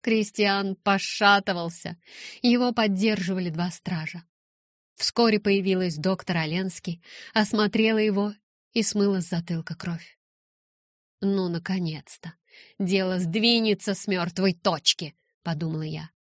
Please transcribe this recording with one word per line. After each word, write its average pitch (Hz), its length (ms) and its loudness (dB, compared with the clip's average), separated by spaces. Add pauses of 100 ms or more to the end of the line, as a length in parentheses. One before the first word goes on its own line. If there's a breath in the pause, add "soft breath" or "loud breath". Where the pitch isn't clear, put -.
Крестьян 202 720 0
пошатывался, 196 1200 0 (440 loud breath)
его 247 300 4
поддерживали 196 800 0
два 170 220 -4
стража. 170 520 -8 (720)
Вскоре 220 440 2
появилась 185 580 2
доктор 180 400 -2
Оленский, 170 640 -4 (300 loud breath)
осмотрела 214 640 2
его 208 360 0 (400)
и 226 100 0
смыла 202 380 2
с - 80 -4
затылка 170 460 -4
кровь. - 420 -8 (1040)
«Ну, 196 280 0
наконец-то! 170 840 -6 (460 loud breath)
Дело 185 400 0
сдвинется 214 720 2
с - 140 -4
мёртвой 185 460 0
точки!» - 600 -2 (280)
подумала 160 400 -4
я. 156 260 -8 (140)